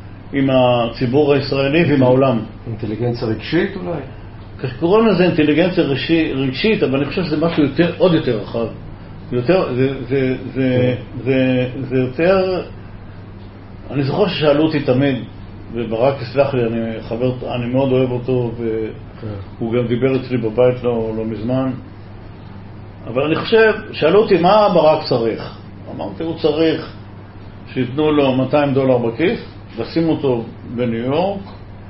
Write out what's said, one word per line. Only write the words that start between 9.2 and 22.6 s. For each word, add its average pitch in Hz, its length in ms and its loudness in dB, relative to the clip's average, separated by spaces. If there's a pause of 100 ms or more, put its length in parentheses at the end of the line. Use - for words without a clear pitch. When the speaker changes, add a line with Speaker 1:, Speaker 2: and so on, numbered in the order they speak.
Speaker 1:
יותר, 135 440 2
זה, 131 120 2 (220)
זה, 131 260 0 (180)
זה, 127 420 2
Speaker 2:
כן. - 280 -10
Speaker 1:
זה, 127 440 2 (220)
זה 123 60 -2
יותר... 180 680 2 (1300)
אני 139 120 0
זוכר 151 240 0
ששאלו 151 360 2
אותי 156 160 2
תמיד, 135 360 2 (580)
וברק, 117 480 0
יסלח 131 320 0
לי, 123 100 2
אני 113 380 -4
חבר, 123 540 -2
אני 120 100 -4
מאוד 127 260 2
אוהב 127 200 2
אותו, 123 400 -2 (720)
Speaker 2:
כן. 110 60 -10 (320)
Speaker 1:
והוא 113 140 -4
גם 120 140 2
דיבר 127 280 2
אצלי 127 220 -2
בבית 120 460 2
לא, 117 340 0
לא 110 80 -4
מזמן. 120 460 -2 (1400)